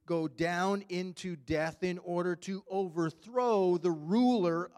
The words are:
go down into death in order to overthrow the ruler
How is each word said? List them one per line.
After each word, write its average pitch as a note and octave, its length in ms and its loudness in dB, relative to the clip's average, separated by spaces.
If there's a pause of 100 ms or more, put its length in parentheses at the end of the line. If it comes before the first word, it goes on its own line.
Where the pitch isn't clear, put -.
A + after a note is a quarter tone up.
go E3 220 0
down F3 600 -2
into F3+ 480 -6
death D#3 460 -4
in F3+ 160 -2
order F3 380 -2
to F#3+ 340 -10
overthrow F#3+ 1040 0
the F3 140 0
ruler F3 880 2